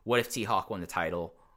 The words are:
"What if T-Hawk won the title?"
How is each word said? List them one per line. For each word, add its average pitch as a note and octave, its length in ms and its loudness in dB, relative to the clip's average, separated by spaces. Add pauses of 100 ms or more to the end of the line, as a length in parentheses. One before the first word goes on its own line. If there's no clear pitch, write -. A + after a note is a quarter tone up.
"What A#2+ 160 4
if A#2 100 0
T-Hawk G#2 400 0
won G2 120 -4
the E2 60 -6
title?" E2+ 460 -2 (240)